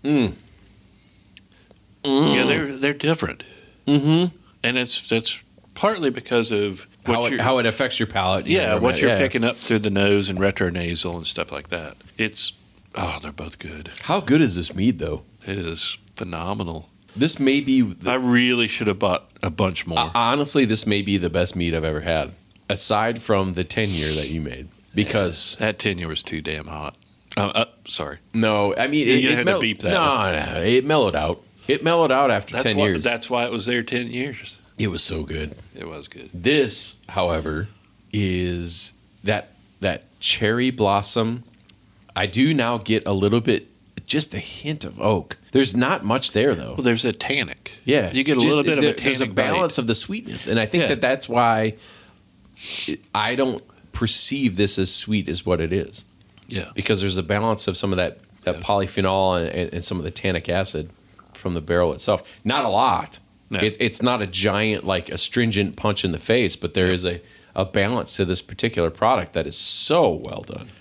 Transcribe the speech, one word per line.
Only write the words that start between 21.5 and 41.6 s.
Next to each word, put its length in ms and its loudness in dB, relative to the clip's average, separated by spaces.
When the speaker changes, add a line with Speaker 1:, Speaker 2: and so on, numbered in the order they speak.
Speaker 1:
mead 180 0
I've 100 0
ever 180 -2
had, 300 -2
aside 520 0
from 340 0
the 100 -2
ten 260 -2
year 220 -2
that 160 -4
you 120 -6
made, 280 -10
because 640 0
Speaker 2:
That 220 -2
ten 180 -2
year 80 -6
was 160 -6
too 180 -6
damn 280 -8
hot. 280 -10
Uh, 180 0
uh, 100 2
sorry. 300 -8
Speaker 1:
No, 440 2
I 100 0
mean, 220 2
Speaker 2:
You're 80 6
Speaker 1:
it, 60 4
Speaker 2:
gonna 100 2
Speaker 1:
it 60 2
Speaker 2:
have 80 -
to 60 4
Speaker 1:
mel-, 80 0
Speaker 2:
beep 200 -2
that. 120 0
Speaker 1:
no, 640 0
no, 80 -2
it 220 4
mellowed 320 2
out. 260 -2
It 160 0
mellowed 300 2
out 180 4
after 220 -2
Speaker 2:
That's 140 -2
Speaker 1:
ten 100 2
Speaker 2:
why, 100 4
Speaker 1:
years. 160 0
Speaker 2:
that's 260 -2
why 160 0
it 60 -4
was 160 -4
there 160 0
ten 260 -4
years. 500 -10
Speaker 1:
It 100 0
was 140 -2
so 220 -2
good. 320 -8
Speaker 2:
It 140 -14
was 180 -14
good. 260 -18
Speaker 1:
This, 680 0
however, 600 -2
is 800 -2
that, 240 -2
that 240 -4
cherry 500 0
blossom. 720 0